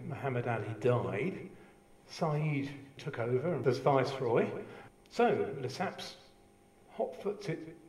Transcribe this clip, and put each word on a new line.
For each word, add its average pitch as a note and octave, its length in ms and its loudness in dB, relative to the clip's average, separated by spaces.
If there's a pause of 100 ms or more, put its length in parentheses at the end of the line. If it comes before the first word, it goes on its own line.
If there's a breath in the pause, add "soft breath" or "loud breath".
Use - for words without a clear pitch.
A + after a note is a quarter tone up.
Muhammad B2+ 400 -2
Ali A2+ 320 -2
died, A#2+ 680 2 (580 loud breath)
Said D3+ 640 0 (260)
took - 220 -8
over B2+ 480 0
as A#2+ 120 6
viceroy. C3+ 680 4 (640 loud breath)
So A3+ 500 4
Lesseps - 560 -6 (800)
hotfoots - 520 -4
it - 260 -8 (120)